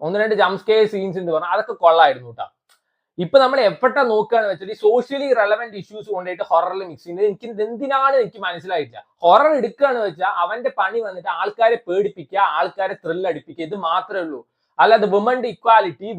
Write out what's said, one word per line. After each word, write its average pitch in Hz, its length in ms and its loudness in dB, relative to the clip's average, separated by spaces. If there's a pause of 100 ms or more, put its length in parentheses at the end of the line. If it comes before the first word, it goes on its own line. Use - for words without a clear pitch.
ഒന്ന് 180 180 -4
രണ്ട് 214 160 0
ജംപ് 190 260 0
സ്കെയർ 214 240 2
സീൻസ് 190 320 -6
ഉണ്ട് 170 140 -6
പറഞ്ഞാൽ 165 180 -2
അതൊക്കെ 214 240 -4
കൊള്ളായിരുന്നു 151 540 4
കേട്ടോ. 117 240 -14 (720)
ഇപ്പൊ 269 160 4
നമ്മൾ 262 200 4
എവിടെ 226 440 2
നോക്കുകയാണെന്ന് 214 500 0
വെച്ചാൽ 190 180 -10
ഈ - 20 -8
സോഷ്യലി 247 600 0
റെലവന്റ് 214 480 0
ഇഷ്യൂസ് 208 280 -16
കൊണ്ടുപോയിട്ട് 180 340 -8
ഹൊററിൽ 180 400 -2
മിക്സ് 160 200 -16
ചെയ്യുന്നത് 175 220 -2
എനിക്ക് 208 240 -4
ഇത് 214 140 -6
എന്തിനാണ് 269 520 0
എനിക്ക് 220 220 0
മനസ്സിലായിട്ടില്ല. 175 680 -8 (180)
ഹൊറർ 214 240 8 (120)
എടുക്കുകയാണെന്ന് 240 480 0
വെച്ചാൽ 175 200 -4
അവന്റെ 202 500 -4
പണി 208 220 -2
വന്നിട്ട് 190 300 -10
ആൾക്കാരെ 208 480 0 (100)
പേടിപ്പിക്കുക, 185 520 -4
ആൾക്കാരെ 185 540 -2
ത്രിൽ 175 340 -6
അടിപ്പിക്കുക, 160 380 -8
ഇത് 175 100 -10
മാത്രമേ 180 460 -4
ഉള്ളൂ. 151 260 -12 (320)
അല്ലാതെ 208 280 6
വുമന്റെ 226 400 0
ഇക്വാലിറ്റി, 214 720 2